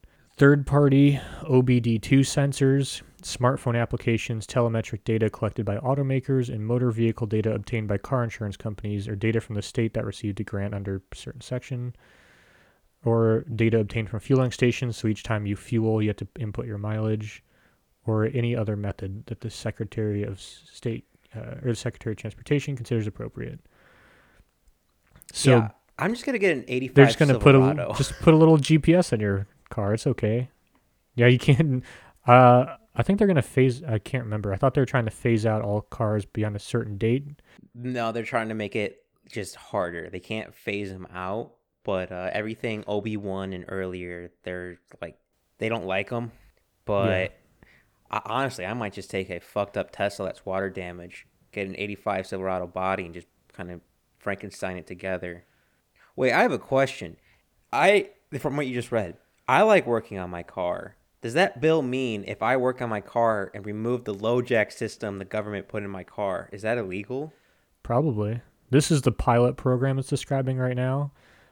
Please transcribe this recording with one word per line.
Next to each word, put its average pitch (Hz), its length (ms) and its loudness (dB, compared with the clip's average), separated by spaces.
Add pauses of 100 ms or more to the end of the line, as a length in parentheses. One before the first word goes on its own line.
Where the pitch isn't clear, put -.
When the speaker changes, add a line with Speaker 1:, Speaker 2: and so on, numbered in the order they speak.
(360)
Speaker 1:
Third-party 143 840 6 (280)
O 127 120 6
B 123 200 4
D 113 180 0
two 139 220 4
sensors, 139 840 2 (200)
smartphone 120 560 0
applications, 117 680 -2
telemetric 113 580 -2
data 110 240 2
collected 104 380 -4
by 101 120 -2
automakers, 131 680 0
and 107 160 -6
motor 123 260 2
vehicle 113 360 0
data 110 260 0
obtained 107 360 -4
by 101 100 0
car 123 260 -2
insurance 104 320 -6
companies, 104 500 -6
or 107 80 -6
data 110 280 0
from 107 140 -10
the 101 40 -2
state 113 320 -2
that 110 140 -4
received 104 340 -6
a 104 40 -6
grant 101 280 -6
under 98 300 -6 (100)
a - 40 -14
certain - 260 -16
section, 123 520 -8 (1120)
or 113 400 4 (100)
data 113 260 4
obtained 107 280 -2
from 107 120 -6
fueling 131 300 2
stations. 120 460 0
So 113 120 -2
each 107 160 -2
time 107 200 -2
you 101 120 -2
fuel, 110 440 0
you 104 80 2
have 104 100 -2
to 104 100 -10 (100)
input 113 260 -6
your 107 140 -10
mileage, 107 680 -4 (640)
or 110 260 2
any 120 240 0
other 107 200 -2
method 101 500 -8
that - 160 -12
the 110 80 -8
Secretary 107 720 -6
of 101 120 -6
S-, - 280 -20 (100)
State, - 320 -8 (320)
uh, 120 260 -12
or 131 100 -2
the 110 40 -2
Secretary - 380 -8
of - 40 -10
Transportation 139 580 -4
considers 117 300 -2
appropriate. - 540 -10 (1700)
So - 180 4
Speaker 2:
Yeah, 113 200 6 (280)
I'm 185 160 -2
just 240 100 -10
gonna 247 140 -2
get 185 180 2
an 120 120 -8
eighty-five 127 260 -2
Speaker 1:
they're 139 120 12
just 117 120 0
gonna 139 200 4
put 135 160 8
a 135 40 10
l-, 131 80 6
Speaker 2:
Silverado. - 280 -2
Speaker 1:
just - 260 -4
put 160 140 8
a - 20 8
little 160 200 8
G 151 220 2
P 160 160 4
S 180 180 2
in 113 80 0
your 101 260 0 (220)
car. 104 260 -2
It's 113 120 -4
okay. 120 440 -2 (640)
Yeah, 120 120 4
you 123 120 8
can. 135 440 4 (440)
Uh, 123 500 8 (200)
I 120 80 2
think 202 140 2
they're 208 100 4
gonna 165 140 4
phase, 131 420 2
I 113 160 -2
can't 127 240 -6
remember. 104 280 -4
I 92 40 0
thought 135 180 2
they 147 60 2
were 127 60 4
trying 123 180 0
to 107 80 -2
phase 113 340 0
out 110 160 0
all 107 200 -2
cars 107 420 -2
beyond 107 320 -6
a - 20 -8
certain 110 400 -6
date. 120 260 0 (500)
Speaker 2:
No, 120 380 -4
they're 113 120 -4
trying 113 240 -4
to 110 60 -6
make 104 200 -6
it 107 300 -6 (240)
just - 260 -10
harder. 87 560 -6
They 90 80 -10
can't - 340 -10
phase 101 380 -6
'em 92 240 -12
out, 92 380 -8 (320)
but, 92 260 -4
uh, 90 220 -6
everything 110 560 -6
O 104 120 -2
B 107 160 -4
one 95 360 -6
and 90 160 -10
earlier, 90 640 -8 (100)
they're, 90 380 -12 (200)
like, 82 160 -14 (420)
they 113 100 -2
don't 110 180 -4
like 95 260 -2
'em. 117 200 -6 (520)
But 95 460 0
Speaker 1:
Yeah. - 380 -20 (500)
Speaker 2:
I, - 80 -4
honestly, 120 400 -4
I 107 80 -6
might 110 180 -6
just - 180 -14
take 95 200 -4
a 87 80 -8
fucked - 380 -6
up - 160 -6
Tesla 101 340 -4
that's - 180 -12
water 95 240 -4
damaged, 90 580 -12 (260)
get 98 160 -6
an 95 100 -10
eighty-five 101 480 -6
Silverado 95 400 -4
body, 95 380 -4
and 85 100 -14
just 87 140 -18 (280)
kinda 87 240 -14 (380)
Frankenstein 98 600 -8
it 82 100 -14
together. 90 560 -8 (720)
Wait, 127 160 2
I 170 100 4
have 233 100 2
a 117 60 -2
question. 131 580 -2 (560)
I, 185 380 4 (300)
from 139 160 -4
what 147 100 -2
you 127 80 -6
just 120 180 -6
read, 95 240 -2 (320)
I 135 140 6
like 214 240 6
working 110 320 -2
on 90 120 -6
my 87 120 -10
car. 90 540 -6 (260)
Does 117 120 -8
that 180 260 0
bill 160 220 4
mean 123 440 -4
if 104 160 -8
I 123 140 2
work 127 240 0
on 120 80 -4
my 107 140 -4
car 113 520 0
and 101 120 -12
remove 113 380 -4
the 107 100 -6
low 113 260 0
jack 120 320 0
system 104 460 -8
the 95 80 -10
government 104 420 -6
put 104 140 -6
in 101 80 -10
my 95 140 -12
car, 90 480 -6
is 101 100 -14
that 113 160 -2
illegal? 117 540 -8 (500)
Speaker 1:
Probably. 117 580 -2 (300)
This 143 200 4
is 147 120 2
the 120 100 2
pilot 123 440 2
program 135 420 0
it's 131 100 -6
describing 131 500 -2
right 127 180 -2
now, 135 360 -2 (400)